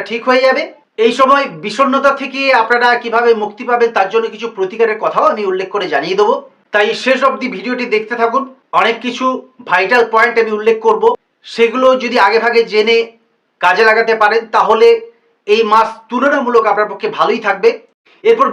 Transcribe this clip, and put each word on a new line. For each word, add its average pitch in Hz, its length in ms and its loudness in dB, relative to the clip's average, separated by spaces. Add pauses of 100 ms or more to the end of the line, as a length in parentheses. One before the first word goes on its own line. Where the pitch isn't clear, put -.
ঠিক 233 200 -6
হয়ে 254 160 2
যাবে। 262 180 0 (420)
এই 247 140 2
সময় 269 260 4 (200)
বিষণ্ণতা 262 460 0 (100)
থেকে 269 200 -8 (200)
আপনারা 240 260 0 (160)
কিভাবে 233 260 0 (120)
মুক্তি 214 280 -8
পাবেন, 226 280 2
তার 190 160 0
জন্য 226 200 0
কিছু 233 140 -10 (100)
প্রতিকারের 214 460 -2
কথাও 262 280 0
আমি 214 200 -4
উল্লেখ 185 240 -4
করে 185 180 -4
জানিয়ে 170 260 -2
দেবো। 233 160 2 (380)
তাই 208 140 2 (160)
শেষ 254 240 2
অবধি 247 280 -4
ভিডিওটি 247 300 -6 (100)
দেখতে 220 260 -4
থাকুন। 247 220 0 (360)
অনেক 226 160 0 (100)
কিছু 254 200 -6 (440)
ভাইটাল 190 340 2 (100)
পয়েন্ট 233 300 2
আমি 214 140 -4
উল্লেখ 220 200 0 (100)
করব, - 160 2 (440)
সেগুলো 233 400 0 (160)
যদি 240 140 -2 (100)
আগে 226 180 2
ভাগে 233 160 2 (100)
জেনে 220 260 0 (640)
কাজে 185 280 2
লাগাতে 220 320 2
পারেন, 214 200 2 (140)
তাহলে 226 320 4 (600)
এই 220 140 2 (100)
মাস 220 180 4 (200)
তুলনামূলক 240 600 0
আপনার 208 200 -2
পক্ষে 202 260 -8
ভালোই 220 300 0
থাকবে। 190 220 0 (540)
এরপর 226 300 2